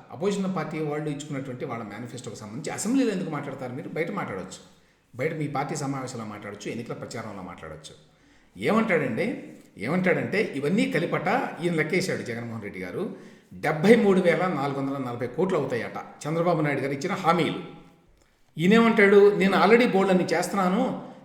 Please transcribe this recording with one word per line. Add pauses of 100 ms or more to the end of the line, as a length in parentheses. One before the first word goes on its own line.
(100)
అపోజిషన్
పార్టీ
వాళ్ళు
ఇచ్చుకున్నటువంటి
వాళ్ళ
మేనిఫెస్టోకి
సంబంధించి
అసెంబ్లీలో
ఎందుకు
మాట్లాడతారు
మీరు?
బయట
మాట్లాడొచ్చు, (420)
బయట
మీ
పార్టీ
సమావేశంలో
మాట్లాడొచ్చు,
ఎన్నికల
ప్రచారంలో
మాట్లాడొచ్చు. (680)
ఏమంటాడండి, (360)
ఏమంటాడంటే
ఇవన్నీ
కలిపట (360)
ఈయన
లెక్కేశాడు
జగన్మోహన్
రెడ్డి
గారు. (200)
డెబ్బై
మూడు
వేల
నాలుగు
వందల
నలభై
కోట్లు
అవుతాయట
చంద్రబాబు
నాయుడు
గారు
ఇచ్చిన
హామీలు. (960)
ఈయనేమంటాడు,
"నేను
already
బోల్డ్
అని
చేస్తున్నాను, (160)